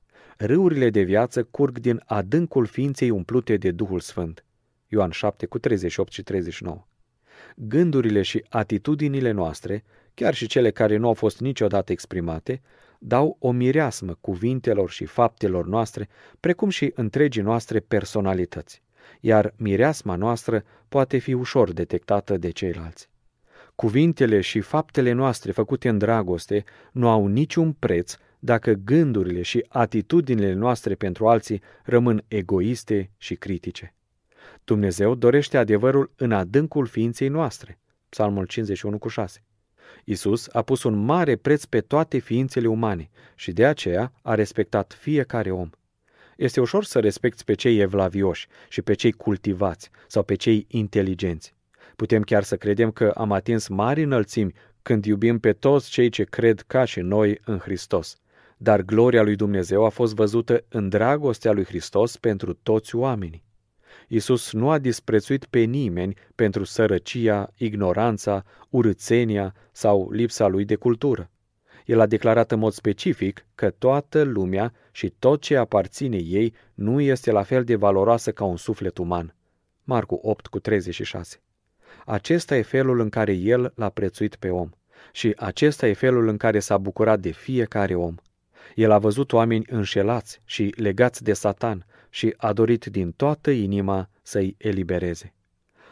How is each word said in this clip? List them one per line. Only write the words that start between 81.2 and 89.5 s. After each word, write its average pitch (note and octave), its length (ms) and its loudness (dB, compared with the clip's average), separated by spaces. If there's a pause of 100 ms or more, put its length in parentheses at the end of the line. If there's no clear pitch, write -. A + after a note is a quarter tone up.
Acesta C#3+ 500 0
e A#2 60 2
felul C3 380 2
în A2 80 0
care G#2 240 0
el A2+ 420 0
l-a A2 140 -4
prețuit G2+ 480 -4
pe F#2+ 140 -6
om F2 200 -4 (420)
și A2 240 0
acesta C#3+ 500 0
e G#2+ 60 4
felul A#2+ 360 2
în G#2 80 -2
care G#2+ 220 2
s-a G2+ 200 0
bucurat G2+ 420 2
de F#2 100 -4
fiecare G#2+ 640 -2
om. F2 200 -2 (600)
El A2 160 4
a G#2+ 80 8
văzut G#2+ 340 0
oameni A2+ 360 2